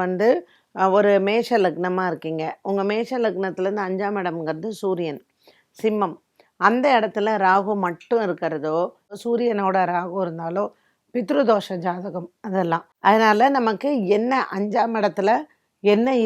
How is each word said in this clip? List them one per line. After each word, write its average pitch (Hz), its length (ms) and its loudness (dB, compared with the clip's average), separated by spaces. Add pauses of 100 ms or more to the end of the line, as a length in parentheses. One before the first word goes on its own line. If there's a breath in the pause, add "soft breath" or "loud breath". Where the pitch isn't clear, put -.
வந்து, 185 240 0 (520 soft breath)
அ, 190 180 4
ஒரு 202 160 4 (160)
மேஷ 233 340 0
லக்னமா 180 480 -2
இருக்கீங்க, 160 320 -6 (260)
உங்க 196 220 0
மேஷ 233 340 -4
லக்னத்துலேருந்து 190 640 -4
அஞ்சாம் 202 340 -4
இடம்ங்கிறது 165 500 -6 (100)
சூரியன், 175 380 -4 (600 soft breath)
சிம்மம், 214 340 -2 (540 soft breath)
அந்த 247 160 0 (140)
இடத்துல 214 360 -2 (100)
ராகு 196 300 2 (100)
மட்டும் 196 420 -2
இருக்கிறதோ, 156 500 -2 (460)
சூரியனோட 208 720 0
ராகு 175 220 -4 (100)
இருந்தாலோ, 170 420 -6 (480)
பித்ருதோஷ 220 720 0
ஜாதகம் 180 420 -8 (200)
அதெல்லாம். 180 360 0 (240)
அதனால 220 480 6
நமக்கு 226 320 0 (300)
என்ன 247 260 0 (140)
அஞ்சாம் 214 420 0
இடத்துல 202 380 2 (440)
என்ன 208 260 4 (160)